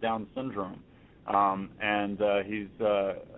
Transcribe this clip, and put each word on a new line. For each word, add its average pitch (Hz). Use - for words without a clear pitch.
Down 113
syndrome, 101
um, 98
and, 104
uh, 101
he's, 104
uh, 110
uh, 98